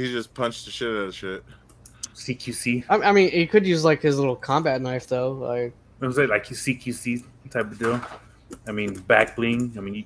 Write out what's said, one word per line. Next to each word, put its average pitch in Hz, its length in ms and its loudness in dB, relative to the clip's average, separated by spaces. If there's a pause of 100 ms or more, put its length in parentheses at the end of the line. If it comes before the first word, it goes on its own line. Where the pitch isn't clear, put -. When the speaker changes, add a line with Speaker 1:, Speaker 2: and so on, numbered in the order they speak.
Speaker 1:
he 123 60 -4
just 117 220 -6
punched 117 320 -4
the 107 40 -16
shit 120 200 -4
out 104 180 -2
of 90 60 -12
shit. 95 280 -8 (720)
Speaker 2:
C - 220 -8
Q 123 180 -10
C. 123 360 -2
Speaker 3:
I, 208 80 4
I 202 160 2
mean, 190 180 6
he 170 160 2
could 208 200 4
use, 165 180 4
like, 156 180 4
his 143 160 4
little 131 180 2
combat 139 460 0
knife 127 260 -4
though. 127 240 0
Like, 123 400 -4 (300)
Speaker 2:
I'm 127 100 -2
saying, 135 160 4
like, 104 180 0
C 123 280 -4
Q 123 180 -8
C 120 320 -6 (260)
type 110 220 -4
of 101 60 -16
deal. 117 220 0 (680)
I 107 40 -6
mean, 104 300 -4
back 110 340 4
bling. 117 400 -2
I 101 40 -10
mean, 98 140 -8
you, 107 120 -10